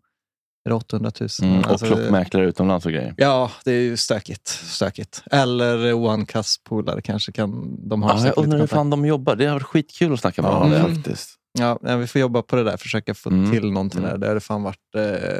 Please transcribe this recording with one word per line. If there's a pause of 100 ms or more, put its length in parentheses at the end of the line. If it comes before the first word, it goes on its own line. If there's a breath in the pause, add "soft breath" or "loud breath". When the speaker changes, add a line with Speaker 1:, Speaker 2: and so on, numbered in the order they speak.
(640)
Speaker 1:
Är
det
åttahundratusen?
Speaker 2:
Mm,
och
Speaker 1:
Alltså,
Speaker 2:
klockmäklare
utomlands
och
grejer.
Speaker 1:
Ja, (140)
det
är
ju
stökigt.
Stökigt.
Eller
One
Cuz (120)
polare
kanske
kan... (120)
De
har
Speaker 2:
Ja,
Speaker 1:
säkert
Speaker 2:
jag
undrar
Speaker 1:
lite
Speaker 2:
hur
Speaker 1:
kontakt.
Speaker 2:
fan
de
jobbar.
Det
har
varit
skitkul
att
snacka
med
Speaker 3:
Ja,
Speaker 2:
dem
om
det.
Speaker 1:
Mm.
Speaker 3:
faktiskt. (280)
Speaker 1:
Ja,
nej,
vi
får
jobba
på
det
där.
Försöka
få
Speaker 2:
Mm.
Speaker 1:
till
någonting
Speaker 2:
Mm.
Speaker 1:
där.
Det
hade
fan
varit,
eh, (380)